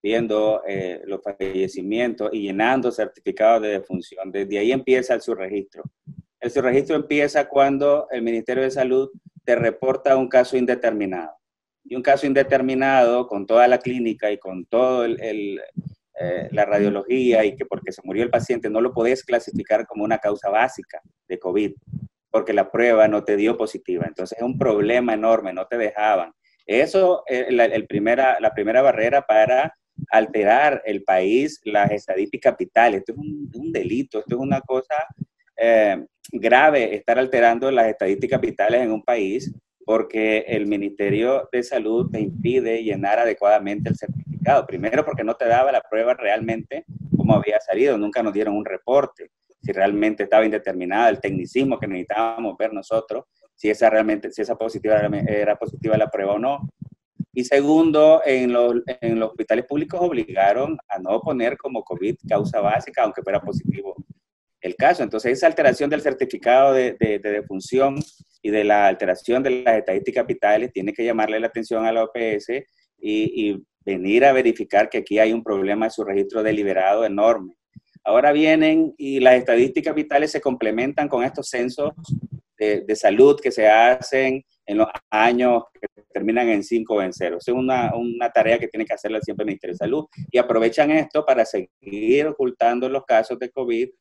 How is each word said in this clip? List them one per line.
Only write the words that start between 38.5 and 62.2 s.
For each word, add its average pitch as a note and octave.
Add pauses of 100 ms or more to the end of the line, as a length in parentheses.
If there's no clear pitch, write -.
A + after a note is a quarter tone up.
en A2
un G#2+
país, A#2 (320)
porque A2
el G#2
Ministerio G#2
de B2
Salud A#2+
te -
impide A2+
llenar G2+
adecuadamente G#2
el F#2
certificado. -
Primero, A2
porque C3+
no A2+
te B2
daba B2+
la B2
prueba A2+
realmente A2+ (320)
cómo -
había G#2
salido, A2
nunca G#2
nos G#2+
dieron G#2
un G#2+
reporte, - (280)
si G2+
realmente G#2
estaba G2
indeterminada, G2+
el G2
tecnicismo G2+
que G#2
necesitábamos G#2+
ver A2
nosotros, A2+ (300)
si -
esa G#2+
realmente, G#2+
si -
esa G#2+
positiva G#2+
era, G#2
era G#2
positiva A2
la G#2+
prueba G2+
o G#2+
no. C3+ (640)
Y B2
segundo, D#3
en B2+
los, A#2+ (240)
en A2+
los A2
hospitales A2+
públicos D#3
obligaron B2 (100)
a G2
no F#2
poner C3+
como B2
covid G2 (120)